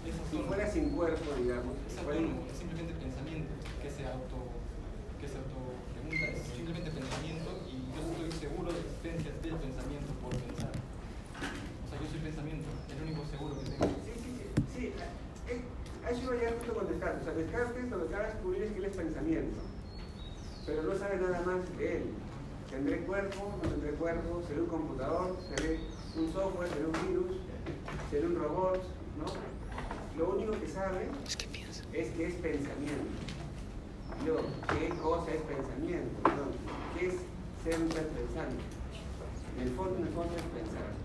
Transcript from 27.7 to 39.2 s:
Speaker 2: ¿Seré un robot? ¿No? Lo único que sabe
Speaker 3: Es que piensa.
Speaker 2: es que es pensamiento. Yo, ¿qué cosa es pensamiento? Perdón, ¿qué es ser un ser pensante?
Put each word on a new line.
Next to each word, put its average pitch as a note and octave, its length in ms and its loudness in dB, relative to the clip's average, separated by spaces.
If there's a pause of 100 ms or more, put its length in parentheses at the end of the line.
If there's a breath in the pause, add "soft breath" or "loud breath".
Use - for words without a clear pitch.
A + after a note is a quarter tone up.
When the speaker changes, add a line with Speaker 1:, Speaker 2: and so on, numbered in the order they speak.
Speaker 2:
¿Seré D3+ 160 4
un F3 100 4
robot? F3+ 440 4 (360)
¿No? - 80 -2 (960)
Lo F3+ 160 6
único G#3+ 240 4
que - 80 -2
sabe F#3+ 400 0 (180)
Speaker 3:
Es - 100 0
que - 100 -2
piensa. - 360 -6 (120)
Speaker 2:
es D#3+ 180 2
que E3 140 0
es F3+ 80 -2
pensamiento. C#3+ 760 0 (1160)
Yo, D#3+ 100 6 (320)
¿qué D#3+ 200 4 (120)
cosa D#3+ 320 4
es D#3 160 2
pensamiento? C#3+ 640 0 (100)
Perdón, C#3+ 280 4 (420)
¿qué F3+ 160 2
es F3+ 60 0 (500)
ser E3 160 4
un E3 120 4
ser D#3 160 2
pensante? D#3 520 -2 (960)